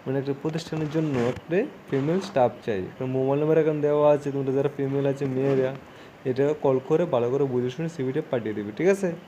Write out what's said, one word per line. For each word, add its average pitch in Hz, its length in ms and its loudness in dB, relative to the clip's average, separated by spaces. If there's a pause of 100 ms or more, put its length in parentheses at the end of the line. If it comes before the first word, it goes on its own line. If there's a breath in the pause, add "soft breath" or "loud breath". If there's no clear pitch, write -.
মানে 135 160 -2
একটা 139 220 -4
প্রতিষ্ঠানের 160 540 -4
জন্য 156 180 0 (180)
একটা 165 260 -2 (300)
ফিমেল 147 400 0
স্টাফ 123 240 4 (140)
চাই। 101 140 -2 (100)
এখানে 131 260 -6
মোবাইল 135 240 2
নাম্বার 156 220 4
এখানে 151 240 2
দেওয়া 147 280 4
আছে, 143 200 -2
তোমরা 135 220 -2
যারা 139 200 2
ফিমেল 139 360 -2
আছে, 139 120 -4 (100)
মেয়েরা, 131 360 2 (600 loud breath)
এটা 131 140 2 (200)
কল 131 120 4 (120)
করে 160 160 4 (100)
ভালো 120 180 2
করে 143 200 2
বুঝে 123 220 0
শুনে 165 140 -6
সিভিটা 135 320 -2 (100)
পাঠিয়ে 110 260 -2
দিবে। 104 220 -6
ঠিক 160 160 2
আছে? 196 140 -2 (200)